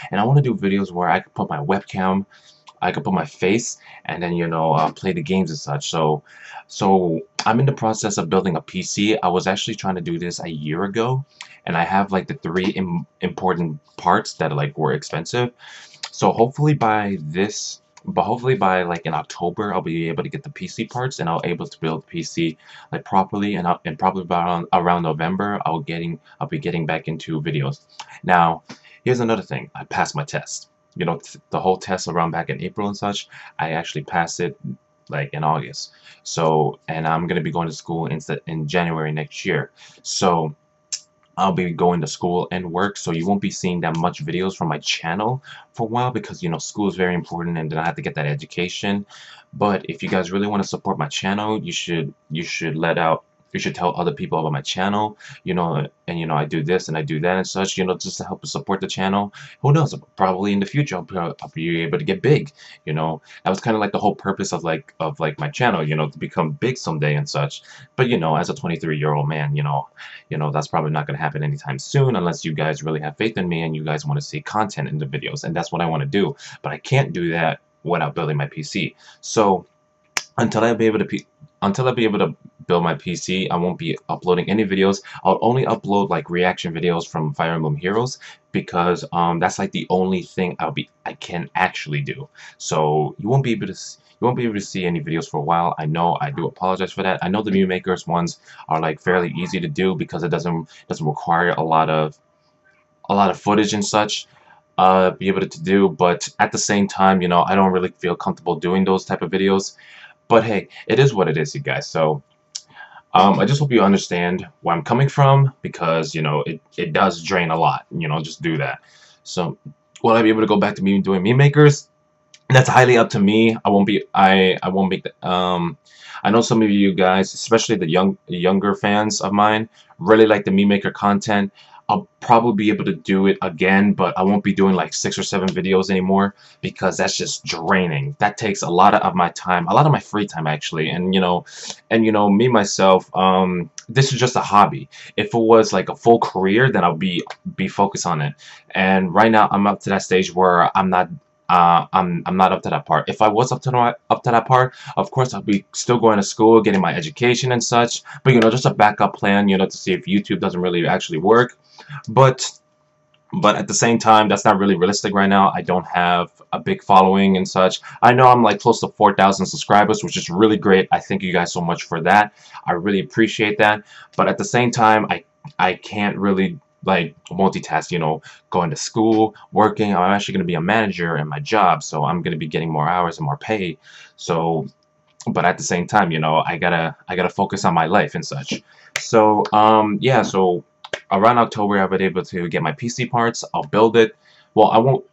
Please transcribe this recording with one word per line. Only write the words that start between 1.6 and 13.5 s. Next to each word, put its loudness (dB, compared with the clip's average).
I -2
could -6
put -2
my -2
face, -2
and -8
then, -4
you -2
know, 0
uh, 0
play -6
the -6
games -2
and -8
such. -8
So, 0
so 0
I'm 2
in 2
the 2
process -2
of -4
building 0
a -6
P -8
C. 0
I 2
was 0
actually -4
trying -6
to -6
do -6
this -8
a -10
year -6
ago, -2
and -4
I 2
have, 0
like, -2
the -10
three -4
im-, -4
important -4